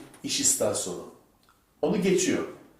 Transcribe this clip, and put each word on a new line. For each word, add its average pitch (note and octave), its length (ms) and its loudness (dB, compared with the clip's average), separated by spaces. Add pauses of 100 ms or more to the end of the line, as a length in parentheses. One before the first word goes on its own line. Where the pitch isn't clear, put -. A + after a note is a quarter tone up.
(240)
iş - 160 -4
istasyonu. F#2 680 0 (760)
Onu F#3 200 2
geçiyor. - 420 2 (360)